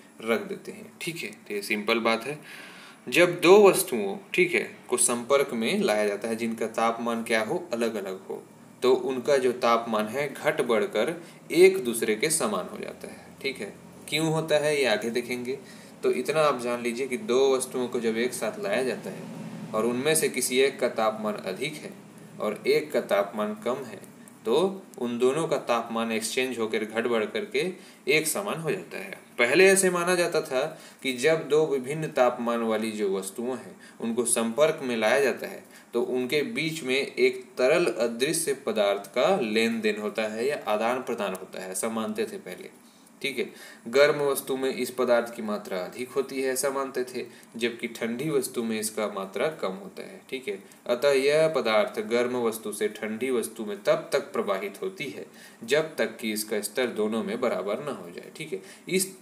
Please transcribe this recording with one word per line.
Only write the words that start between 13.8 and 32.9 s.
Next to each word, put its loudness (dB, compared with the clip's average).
क्यों 2
होता 2
है 2
ये 4
आगे 2
देखेंगे। -4
तो 4
इतना 0
आप 2
जान -2
लीजिए -2
कि -2
दो 4
वस्तुओं -2
को -2
जब 0
एक 0
साथ -6
लाया 0
जाता -4
है -12
और 2
उनमें 0
से 2
किसी 0
एक 2
का 2
तापमान 0
अधिक -6
है -12
और -4
एक 2
का 2
तापमान 0
कम -2
है, -14
तो 2
उन -4
दोनों 4
का 0
तापमान 0
exchange -2
होकर 0
घट -2
बढ़ 2
करके -2
एक 2
समान -4
हो -2
जाता -8
है। -12
पहले 6
ऐसे 6
माना 2
जाता 2
था -2
कि 0
जब 2
दो 4
विभिन्न -2
तापमान 2
वाली 0